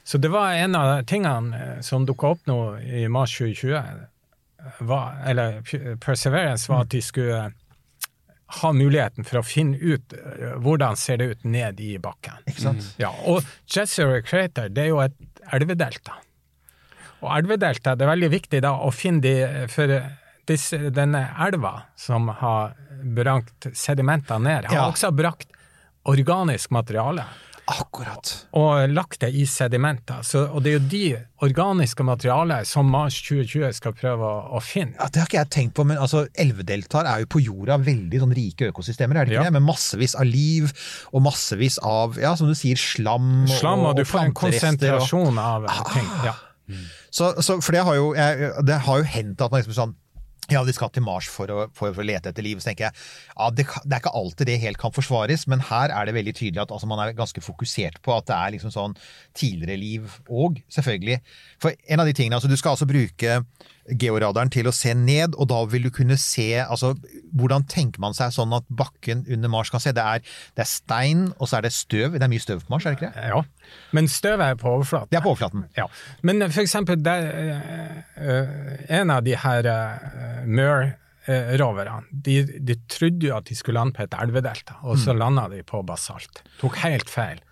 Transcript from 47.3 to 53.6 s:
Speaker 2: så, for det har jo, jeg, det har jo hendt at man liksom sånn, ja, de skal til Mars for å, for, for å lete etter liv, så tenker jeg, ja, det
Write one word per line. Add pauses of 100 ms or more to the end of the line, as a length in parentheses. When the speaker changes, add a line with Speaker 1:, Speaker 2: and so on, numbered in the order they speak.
Speaker 2:
så,
for
det
har
jo,
jeg, (120)
det
har
jo
hendt
at
man
liksom
sånn, (540)
ja,
de
skal
til
Mars
for
å,
for,
for
å
lete
etter
liv,
så
tenker
jeg, (440)
ja,
det